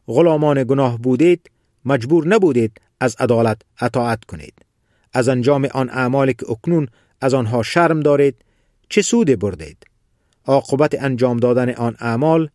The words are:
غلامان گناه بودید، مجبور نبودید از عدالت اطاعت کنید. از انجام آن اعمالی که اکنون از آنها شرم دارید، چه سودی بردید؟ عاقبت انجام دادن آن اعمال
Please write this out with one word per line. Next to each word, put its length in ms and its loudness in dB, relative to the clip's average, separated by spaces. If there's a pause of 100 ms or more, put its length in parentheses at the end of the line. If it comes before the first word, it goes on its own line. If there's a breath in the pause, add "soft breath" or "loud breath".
غلامان 580 2
گناه 340 0
بودید، 520 0 (340)
مجبور 440 0
نبودید 520 2 (200)
از 180 -2
عدالت 440 0 (180)
اطاعت 440 -2
کنید. 300 -18 (580)
از 160 0
انجام 360 2
آن 260 -4
اعمالی 440 0
که 160 -10
اکنون 380 -2 (320)
از 140 0
آنها 280 0
شرم 380 0
دارید، 360 2 (520)
چه 140 0
سودی 340 2
بردید؟ 500 -10 (580)
عاقبت 580 0
انجام 340 -2
دادن 380 0
آن 240 -4
اعمال 560 0